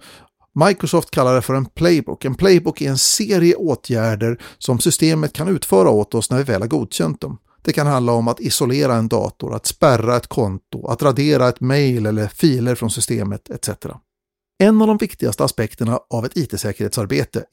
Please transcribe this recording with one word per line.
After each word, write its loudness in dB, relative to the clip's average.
Microsoft 0
kallar 2
det 2
för -4
en -2
playbook. -2
En -4
playbook 2
är -2
en -2
serie 2
åtgärder -2
som -2
systemet 0
kan -6
utföra 2
åt 2
oss -2
när 0
vi 0
väl -2
har -4
godkänt -4
dem. -10
Det -2
kan 0
handla 2
om 2
att -2
isolera 0
en 0
dator, -4
att -8
spärra 2
ett -6
konto, -4
att -4
radera 2
ett -6
mail 0
eller -2
filer 0
från -4
systemet, -6
et -10
cetera. -10
En 6
av 4
de 2
viktigaste -2
aspekterna -2
av -4
ett -6
I -2
T-säkerhetsarbete -4